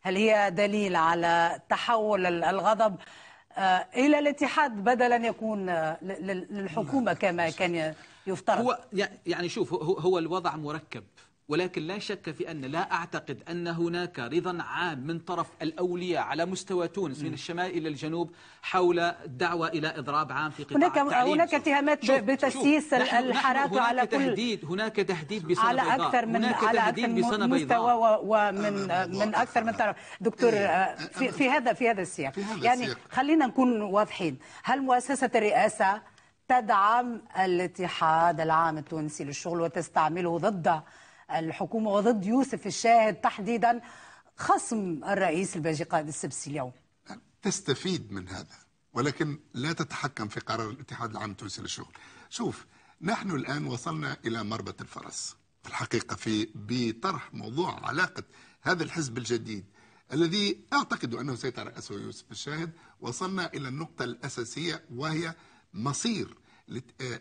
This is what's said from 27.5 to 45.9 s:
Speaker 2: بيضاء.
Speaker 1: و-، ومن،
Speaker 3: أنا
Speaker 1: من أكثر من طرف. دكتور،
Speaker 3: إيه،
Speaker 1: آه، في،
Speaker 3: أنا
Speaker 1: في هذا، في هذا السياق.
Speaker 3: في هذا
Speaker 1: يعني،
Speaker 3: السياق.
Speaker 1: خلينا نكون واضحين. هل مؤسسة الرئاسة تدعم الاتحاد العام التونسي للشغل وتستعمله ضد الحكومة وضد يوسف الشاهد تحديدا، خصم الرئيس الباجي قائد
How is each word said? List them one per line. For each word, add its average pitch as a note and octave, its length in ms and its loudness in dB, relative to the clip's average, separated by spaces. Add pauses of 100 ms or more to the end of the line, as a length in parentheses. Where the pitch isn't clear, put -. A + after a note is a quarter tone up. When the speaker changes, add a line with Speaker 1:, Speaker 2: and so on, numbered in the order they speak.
Speaker 2:
بيضاء. A#3+ 380 4
Speaker 1:
و-، A3 260 6
ومن، G3+ 680 2
Speaker 3:
أنا F3+ 160 2
Speaker 1:
من G3+ 280 0
أكثر A#3+ 300 2
من A3+ 80 0
طرف. G#3 240 0 (240)
دكتور، A3+ 320 2
Speaker 3:
إيه، G3+ 140 2
Speaker 1:
آه، F3+ 300 2
في، F3 280 -6
Speaker 3:
أنا B3 80 -2
Speaker 1:
في B3+ 180 2
هذا، B3+ 220 2
في A#3 180 2
هذا F#3+ 120 0
السياق. C#3+ 300 -6
Speaker 3:
في G3+ 120 -6
هذا G#3 200 -4
Speaker 1:
يعني، B3 180 4
Speaker 3:
السياق. C3 160 -4 (120)
Speaker 1:
خلينا C#4+ 360 4
نكون B3 360 2
واضحين. G3 560 0 (240)
هل C4 200 0
مؤسسة B3+ 520 2
الرئاسة G#3 680 4 (460)
تدعم A#3 720 4 (160)
الاتحاد F3 1040 2
العام D#3+ 380 4
التونسي D3+ 460 -6
للشغل E3 360 -4
وتستعمله E3 800 0
ضد E3+ 440 0 (520)
الحكومة F#3 560 -2
وضد G#3 360 2
يوسف A3+ 400 0
الشاهد A3 480 4
تحديدا، A#3 680 0 (560)
خصم G#3 680 0
الرئيس F#3+ 520 0
الباجي D#3 280 -2
قائد D#3 240 -2